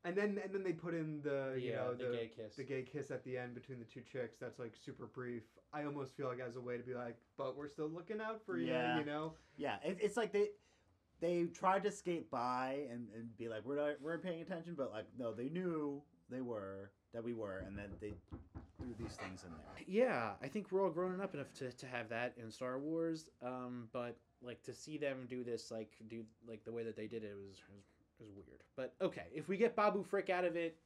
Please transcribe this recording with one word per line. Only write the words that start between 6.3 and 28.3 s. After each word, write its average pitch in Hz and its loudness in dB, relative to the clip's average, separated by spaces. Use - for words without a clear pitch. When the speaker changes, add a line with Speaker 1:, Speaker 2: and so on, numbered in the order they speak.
Speaker 1:
as 123 -4
a 127 -4
way 123 -2
to 120 -2
be 127 -2
like, 120 -4
"But 131 0
we're 147 -6
still 151 0
looking 175 -4
out 220 -2
for 175 0
you," 165 4
Speaker 3:
Yeah. 160 6
Speaker 1:
you 147 2
know? 151 0
Speaker 3:
Yeah, 131 2
it, 180 0
it's 208 4
like 214 4
they, 208 6
they 175 6
tried 190 6
to 202 4
skate 175 -2
by 131 2
and, 120 -4
and 113 -8
be 113 -4
like, 107 -2
"We're 139 0
not, 147 2
we're 165 -2
paying 165 -2
attention," 165 -4
but, 123 0
like, 110 -4
no, 117 0
they 120 -2
knew 156 0
they 127 -2
were, 98 -2
that 117 -4
we 120 0
were, 101 -2
and 98 -6
then 101 -6
they 104 -4
threw 123 -4
these - -6
things 92 -8
in 90 -10
there. - -12
Speaker 2:
Yeah, 185 4
I 135 -4
think 208 -4
we're 196 6
all 180 6
grown 180 0
up 190 -4
enough 139 -4
to, 127 -4
to - -10
have 120 -2
that 120 0
in 113 -8
Star 127 -2
Wars, 160 0
um, 123 -4
but, 120 -2
like, 120 -8
to 127 -8
see 151 -8
them 135 0
do 127 -2
this, 117 -2
like, 110 -6
do, 113 -6
like, 110 -10
the 113 -6
way 117 -2
that 113 -4
they 110 -4
did 110 -4
it 101 -6
was, 98 -10
was, 98 -18
was 107 -16